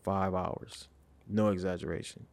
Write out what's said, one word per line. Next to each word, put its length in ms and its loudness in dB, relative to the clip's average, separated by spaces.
five 320 2
hours. 520 -4
No 220 4
exaggeration. 840 -2